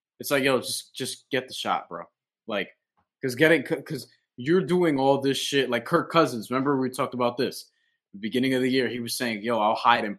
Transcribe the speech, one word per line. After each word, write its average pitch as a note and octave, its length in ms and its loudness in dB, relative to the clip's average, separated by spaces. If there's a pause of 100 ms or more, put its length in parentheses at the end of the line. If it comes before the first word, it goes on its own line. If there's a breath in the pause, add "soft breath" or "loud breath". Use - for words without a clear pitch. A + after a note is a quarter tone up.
(200)
It's B2 100 -6
like, C#3 140 2
yo, C3+ 160 4
just, - 340 -10
just - 360 -10
get G#2 180 -2
the - 60 -16
shot, - 340 -4
bro. E2+ 160 -12 (420)
Like, G2+ 240 -4 (520)
'cause B2+ 120 -4
getting, D#3 320 4
c-, D#3+ 160 -4
'cause C3 260 -12 (280)
you're E3 260 2
doing E3 360 2
all C3+ 220 4
this C3+ 180 0
shit. C3+ 320 0
Like A#2+ 140 -2
Kirk - 260 0
Cousins, C3 400 2
remember C3+ 280 0
we B2+ 120 -2
talked B2+ 240 -4
about A#2+ 220 0
this? - 300 -4 (480)
The G2 60 -16
beginning B2 340 0
of B2+ 80 2
the C3 80 2
year, B2+ 180 2
he A#2+ 120 -6
was A2+ 160 -6
saying, A2+ 260 -4
"Yo, A#2 160 0
I'll G#2+ 160 4
hide A#2 300 4
in G2+ 140 -6